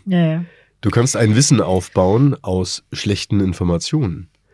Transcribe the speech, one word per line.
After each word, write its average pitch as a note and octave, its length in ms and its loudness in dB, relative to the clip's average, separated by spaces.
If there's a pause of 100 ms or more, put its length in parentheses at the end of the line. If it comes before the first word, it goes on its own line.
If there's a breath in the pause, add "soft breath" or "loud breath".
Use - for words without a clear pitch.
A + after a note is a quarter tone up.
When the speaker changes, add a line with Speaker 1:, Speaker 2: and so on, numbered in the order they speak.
Speaker 1:
Ja, F3 200 2
ja. D#3+ 180 -4 (360 loud breath)
Speaker 2:
Du G#2 100 -2
kannst A#2+ 260 0
ein G#2+ 200 2
Wissen B2 240 4
aufbauen F#2+ 840 2
aus F#2 400 -4 (100)
schlechten G2+ 480 -2
Informationen. F2+ 880 -2 (260 soft breath)